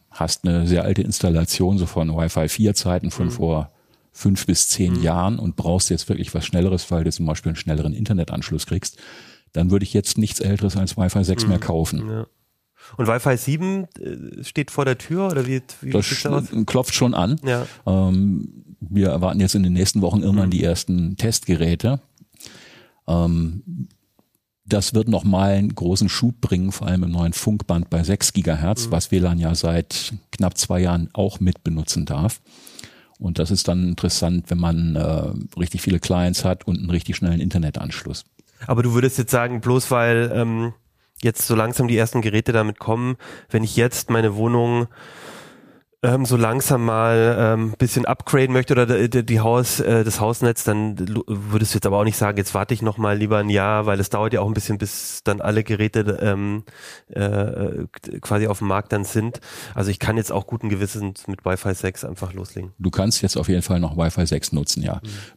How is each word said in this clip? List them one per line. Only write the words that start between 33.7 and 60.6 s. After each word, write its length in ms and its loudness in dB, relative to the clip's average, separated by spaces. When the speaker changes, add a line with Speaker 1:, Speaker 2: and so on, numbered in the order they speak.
Speaker 1:
interessant, 640 0
wenn 80 0
man, 360 2
äh, 380 -2
richtig 240 -4
viele 160 0
Clients 460 0
hat 240 -2
und 100 0
einen 120 -4
richtig 260 -2
schnellen 240 0
Internetanschluss. 840 -4
Speaker 2:
Aber 160 2
du 100 2
würdest 260 2
jetzt 120 -2
sagen, 300 0
bloß 300 0
weil, 440 4
ähm, 400 -2
jetzt 240 0
so 100 2
langsam 320 0
die 80 2
ersten 240 2
Geräte 320 0
damit 260 0
kommen, 380 -2
wenn 140 2
ich 100 -6
jetzt 360 0
meine 260 2
Wohnung, 500 2
ähm, 260 2
so 100 2
langsam 480 2
mal, 560 4
ähm, 360 2
bisschen 300 0
upgraden 460 2
möchte 220 2
oder 120 6
d-, 220 2
d-, 160 2
die 160 4
Haus-, 400 2
äh, 240 4
das 160 -2
Hausnetz, 420 2
dann 340 0
lu-, 300 -4
würdest 480 0
du 40 2
jetzt 80 0
aber 120 4
auch 60 4
nicht 120 2
sagen, 220 0
jetzt 160 -4
warte 180 0
ich 100 -2
noch 160 -2
mal 200 2
lieber 200 2
ein 120 0
Jahr, 360 2
weil 120 0
es 100 0
dauert 240 0
ja 80 0
auch 60 0
ein 80 -2
bisschen, 240 -2
bis 460 -8
dann 160 0
alle 240 0
Geräte, 580 0
ähm, 400 -2
äh, 760 -2
quasi 260 0
auf 120 -2
dem 100 -4
Markt 240 -2
dann 120 -2
sind. 360 -4
Also 160 -2
ich 80 -4
kann 180 0
jetzt 140 -2
auch 160 -4
guten 220 -6